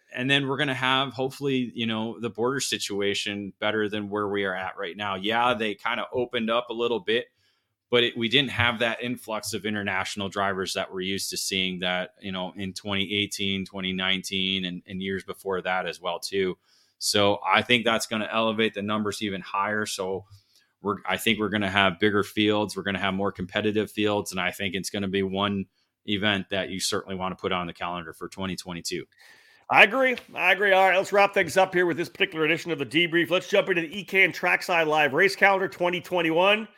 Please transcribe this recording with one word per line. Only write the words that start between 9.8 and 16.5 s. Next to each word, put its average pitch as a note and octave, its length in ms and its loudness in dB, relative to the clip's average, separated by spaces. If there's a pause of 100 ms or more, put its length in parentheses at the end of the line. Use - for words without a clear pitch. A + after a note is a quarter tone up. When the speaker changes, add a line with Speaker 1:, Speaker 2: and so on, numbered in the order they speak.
Speaker 1:
drivers F#2+ 440 -2
that F#2+ 180 -4
we're F#2 100 -6
used F#2+ 280 -4
to F#2 80 -8
seeing F#2 440 -2
that, F2+ 380 -4
you G2+ 120 -10
know, F#2 240 -6
in F#2+ 180 -6
twenty G2 400 -4
eighteen, G2 500 -2
twenty F#2+ 300 -6
nineteen, F#2+ 720 -2
and, F2+ 220 -8
and F#2+ 160 -10
years F#2+ 200 -6
before F#2+ 380 -6
that F#2 240 -2
as E2 160 -8
well, F2 180 -4
too. F#2+ 380 -2 (400)